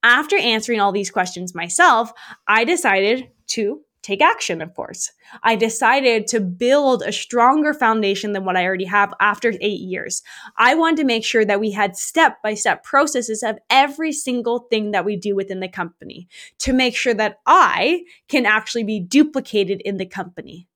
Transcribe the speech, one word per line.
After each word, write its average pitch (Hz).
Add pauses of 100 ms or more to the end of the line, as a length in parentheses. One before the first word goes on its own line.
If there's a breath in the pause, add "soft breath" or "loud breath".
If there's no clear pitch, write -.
After 254
answering 226
all 202
these 190
questions 180
myself, 226 (360 loud breath)
I 220
decided 240 (160)
to 226 (220)
take 202
action, 311
of 170
course. - (320 loud breath)
I 226
decided 226
to 233
build 240
a -
stronger 269
foundation 214
than 190
what 185
I 180
already 185
have 202
after 208
eight 202
years. 185 (320 loud breath)
I 247
wanted 330
to 311
make 233
sure 220
that 208
we 214
had 202
step-by-step 214
processes 247
of 220 (120)
every 285
single 240 (120)
thing 214
that 190
we 208
do 202
within 190
the 185
company 180 (300 loud breath)
to -
make 254
sure 240
that 214
I 330 (240 soft breath)
can 262
actually 220
be 208
duplicated 208
in 196
the 185
company. 175